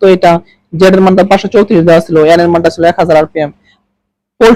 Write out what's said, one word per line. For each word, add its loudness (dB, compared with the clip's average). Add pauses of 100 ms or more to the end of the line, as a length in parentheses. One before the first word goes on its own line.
তো 0 (100)
এটা 0 (400)
জেড 0
এর 2
মানটা 2
পাঁচশো -2
চৌত্রিশ 0
দেওয়া 2
ছিল, -4 (160)
এন 2
এর -2
মানটা -2
ছিল -6
এক -6
হাজার 0
আরপিএম, -6 (880)
পোল 0